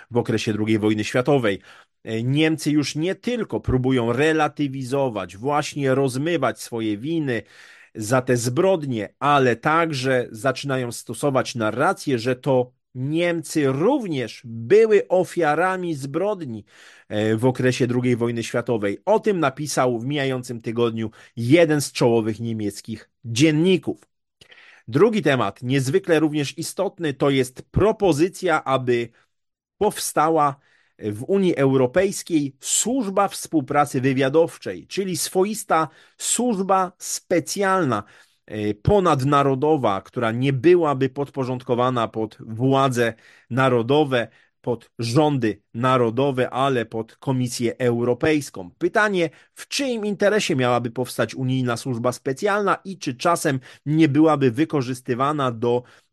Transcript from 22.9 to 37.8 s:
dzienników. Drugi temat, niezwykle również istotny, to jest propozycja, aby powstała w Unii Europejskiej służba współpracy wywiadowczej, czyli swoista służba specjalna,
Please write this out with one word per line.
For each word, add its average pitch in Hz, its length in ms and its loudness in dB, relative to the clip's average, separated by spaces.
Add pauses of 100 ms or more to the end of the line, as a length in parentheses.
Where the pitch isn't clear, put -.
dzienników. 156 760 2 (880)
Drugi 196 340 2
temat, 127 420 0
niezwykle 143 560 0
również 147 380 -2
istotny, 165 560 -6
to 143 160 0
jest 131 320 0 (100)
propozycja, 175 920 2
aby 123 460 0 (680)
powstała 156 800 0 (440)
w 104 240 -6
Unii 190 320 0
Europejskiej 139 1040 0
służba 202 680 -2
współpracy 143 720 -2
wywiadowczej, 135 880 0
czyli 185 300 -4
swoista 185 720 0 (300)
służba 190 800 0
specjalna, 180 1080 -2 (420)